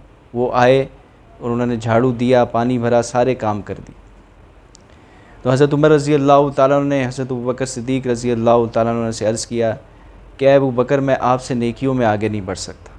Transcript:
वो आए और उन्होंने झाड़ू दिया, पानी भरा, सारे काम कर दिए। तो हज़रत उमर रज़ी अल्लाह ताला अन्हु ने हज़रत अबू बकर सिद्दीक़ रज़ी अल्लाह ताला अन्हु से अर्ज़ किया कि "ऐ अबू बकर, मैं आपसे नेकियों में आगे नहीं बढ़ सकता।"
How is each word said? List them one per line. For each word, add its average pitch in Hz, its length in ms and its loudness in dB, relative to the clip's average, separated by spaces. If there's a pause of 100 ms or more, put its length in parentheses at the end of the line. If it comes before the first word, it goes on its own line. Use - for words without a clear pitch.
(340)
वो 120 240 -2
आए 131 300 4 (520)
और 120 100 -6
उन्होंने 120 260 -2
झाड़ू 117 360 0
दिया, 120 340 2
पानी 120 320 -2
भरा, 117 240 0
सारे 123 340 -2
काम 107 260 -4
कर 95 140 -10
दिए। - 180 -18 (1500)
तो 127 60 0
हज़रत 139 240 2
उमर 151 160 4
रज़ी 147 240 2
अल्लाह 143 360 4
ताला 139 260 2
अन्हु 143 120 0
ने 139 160 0
हज़रत 127 240 -6
अबू 123 160 -6
बकर 127 220 -4
सिद्दीक़ 127 420 -6
रज़ी 120 220 -2
अल्लाह 117 380 2
ताला 113 220 0
अन्हु 117 220 -4
से 113 140 -6
अर्ज़ 113 220 -4
किया 117 240 -2 (680)
कि 135 80 2
"ऐ 139 100 6
अबू 139 160 2
बकर, 123 280 0
मैं 135 180 0
आपसे 123 380 -2
नेकियों 120 380 -2
में 123 120 0
आगे 107 220 0
नहीं 104 140 -6
बढ़ 92 140 -8
सकता।" - 420 -16